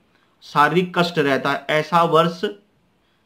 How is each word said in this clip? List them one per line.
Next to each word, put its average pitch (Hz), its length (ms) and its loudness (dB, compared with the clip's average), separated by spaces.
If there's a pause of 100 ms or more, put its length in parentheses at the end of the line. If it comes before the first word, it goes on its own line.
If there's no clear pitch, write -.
(420)
शारीरिक 165 560 0
कष्ट 175 200 0
रहता 139 340 0
है। - 180 -6
ऐसा 156 320 0
वर्ष, 170 420 0 (800)